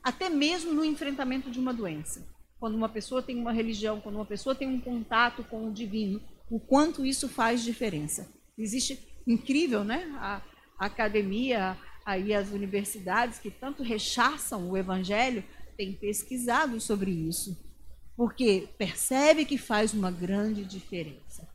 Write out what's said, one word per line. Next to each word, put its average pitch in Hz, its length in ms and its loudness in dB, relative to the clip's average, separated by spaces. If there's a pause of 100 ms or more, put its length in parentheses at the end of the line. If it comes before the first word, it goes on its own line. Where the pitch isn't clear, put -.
até 349 280 0
mesmo 320 420 2
no 302 100 2
enfrentamento 277 680 -2
de 240 100 -4
uma 254 140 0
doença. 165 520 -6 (320)
Quando 220 160 -2
uma 220 140 2
pessoa 226 340 -4
tem 254 140 -6
uma 233 160 -2
religião, 214 480 0
quando 208 140 -8
uma 214 100 -4
pessoa 214 300 -2
tem 269 120 -4
um 262 140 -2
contato 240 640 2
com 220 240 -6
o 214 40 -4
divino, 208 500 -2 (280)
o 226 80 -2
quanto 294 460 4
isso 262 240 0
faz 233 340 2
diferença. 202 680 -4 (240)
Existe, 233 420 -2 (280)
incrível, 247 580 4
né, 294 320 -2
a, 202 240 -4 (380)
a 185 80 0
academia, 208 880 2 (300)
aí 196 260 0
as 202 180 2
universidades 202 880 0
que 208 120 -8
tanto 277 320 -8
rechaçam 233 880 0
o 190 60 0
evangelho, 190 680 2 (320)
têm 196 160 -4
pesquisado 240 880 0
sobre 196 300 0
isso. 170 580 -2 (480)
Porque 226 600 2
percebe 285 680 4
que 285 120 0
faz 214 380 2
uma 185 160 2
grande 196 540 0
diferença. 180 920 -10